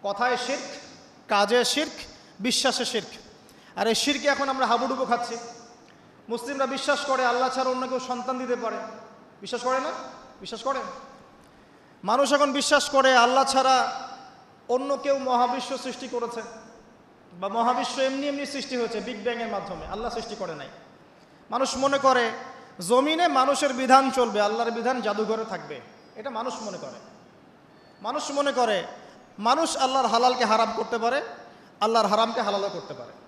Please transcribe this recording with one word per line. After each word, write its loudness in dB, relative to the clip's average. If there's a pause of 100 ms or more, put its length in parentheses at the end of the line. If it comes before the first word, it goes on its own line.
কথায় 0
শিরক, -6 (500)
কাজে 4
শিরক, -2 (380)
বিশ্বাসে 0
শিরক। -6 (600)
আর 0
এই 4
শিরকে 0
এখন 2
আমরা 0
হাবুডুবু 0
খাচ্ছি। -2 (920)
মুসলিমরা -2
বিশ্বাস 0
করে 0
আল্লাহ 2
ছাড়া 0
অন্য -2
কেউ -2
সন্তান -4
দিতে -2
পারে। -6 (640)
বিশ্বাস -8
করে 2
না? -4 (500)
বিশ্বাস -12
করে? -2 (1300)
মানুষ 4
এখন 4
বিশ্বাস 2
করে 6
আল্লাহ 6
ছাড়া 2 (600)
অন্য 0
কেউ 0
মহাবিশ্ব 0
সৃষ্টি -8
করেছে, -6 (920)
বা -6
মহাবিশ্ব 0
এমনি 0
এমনি -4
সৃষ্টি -6
হয়েছে -2
বিগ -10
ব্যাংয়ের -4
মাধ্যমে, -8
আল্লাহ -6
সৃষ্টি -8
করে -8
নাই। -14 (840)
মানুষ -2
মনে 2
করে 4 (580)
জমিনে 4
মানুষের 2
বিধান 6
চলবে, 2
আল্লাহর 0
বিধান -2
জাদুঘরে -2
থাকবে, -10 (360)
এটা -10
মানুষ -6
মনে -8
করে। -14 (1040)
মানুষ -6
মনে 0
করে 2 (520)
মানুষ 2
আল্লাহর 2
হালালকে 4
হারাম 4
করতে -4
পারে, 0 (580)
আল্লাহর 4
হারামকে 2
হালালও -2
করতে -10
পারে। -16 (160)